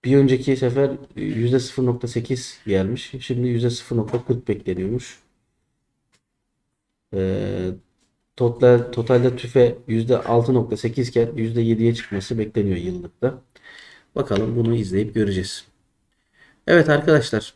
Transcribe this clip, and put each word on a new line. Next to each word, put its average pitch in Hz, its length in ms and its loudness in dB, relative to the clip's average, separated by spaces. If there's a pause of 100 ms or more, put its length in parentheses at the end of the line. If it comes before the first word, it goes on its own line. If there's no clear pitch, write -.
Bir 135 120 4
önceki 131 400 4
sefer 131 340 0 (240)
yüzde 113 440 0
sıfır 123 260 -4
nokta 123 220 -2
sekiz 120 600 -6
gelmiş. 98 520 -2
Şimdi 123 280 -4
yüzde 120 220 0
sıfır 120 280 -6
nokta 120 280 -4
kırk 120 220 -4
bekleniyormuş. 98 720 -6 (1900)
Ee, 95 580 -2 (640)
total, 120 560 4
totalde 123 440 2
tüfe 120 420 2 (100)
yüzde 113 360 0
altı 120 300 2
nokta 113 240 0
sekiz 120 320 -4
iken 117 260 0
yüzde 113 260 -2
yediye 113 340 2
çıkması 110 440 -6
bekleniyor 101 380 -2
yıllıkta. 90 640 -6 (760)
Bakalım 113 400 -2
bunu 117 200 2
izleyip 104 400 -2
göreceğiz. 101 520 -2 (1000)
Evet 160 220 6
arkadaşlar. 147 680 0